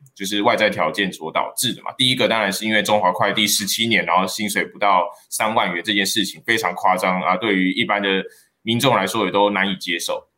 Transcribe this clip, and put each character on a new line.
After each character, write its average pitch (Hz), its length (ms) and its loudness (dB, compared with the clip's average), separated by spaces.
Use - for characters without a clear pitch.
就 101 100 -12
是 101 160 -2
外 113 140 2
在 104 160 2
条 82 220 -2
件 95 200 -2
所 80 200 -10
导 - 240 -2
致 117 160 -2
的 - 100 -12
嘛。 - 160 -10
第 127 140 2
一 - 20 0
个 120 140 2
当 110 120 0
然 98 120 0
是 101 120 -6
因 110 80 -2
为 104 80 4
中 104 200 2
华 90 100 4
快 101 220 0
递 107 120 0
十 104 220 0
七 113 220 -2
年， 95 180 2
然 85 100 2
后 92 80 4
薪 104 240 -4
水 98 160 -2
不 - 140 -16
到 95 300 2
三 110 220 -2
万 107 220 0
元 87 100 -6
这 110 80 0
件 101 140 2
事 101 180 0
情 - 220 -10
非 113 100 0
常 110 200 -2
夸 92 200 2
张 92 240 0
啊， 107 160 0
对 110 200 0
于 92 160 2
一 117 120 0
般 101 160 0
的 98 220 0
民 117 160 0
众 131 160 4
来 98 100 2
说 101 220 0
也 90 60 -2
都 101 180 4
难 98 180 0
以 98 60 -2
接 90 240 -6
受。 - 400 -6